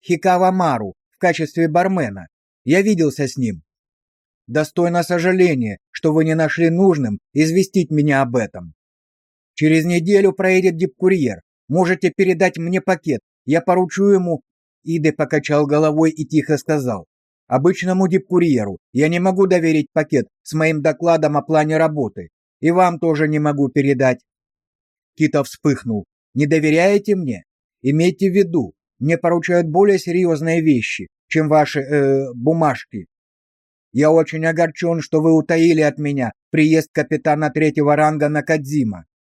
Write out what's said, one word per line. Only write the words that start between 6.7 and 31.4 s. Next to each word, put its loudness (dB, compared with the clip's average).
известить 0
меня 2
об -2
этом. -8
Через 2
неделю 2
проедет 0
дипкурьер. -2
Можете 0
передать 0
мне -4
пакет. -4
Я 0
поручу 0
ему». 2
Иде -2
покачал -2
головой 2
и -8
тихо 0
сказал: -4
«Обычному 0
дипкурьеру 0
я 2
не -2
могу 2
доверить 0
пакет -2
с -14
моим -2
докладом 0
о -2
плане 0
работы. -2
И 2
вам 2
тоже 0
не 0
могу 0
передать». 0
Кита 0
вспыхнул. -4
«Не 0
доверяете 2
мне? -6
Имейте 0
в -2
виду, -2
мне 0
поручают 0
более 2
серьёзные -2
вещи, 0
чем 0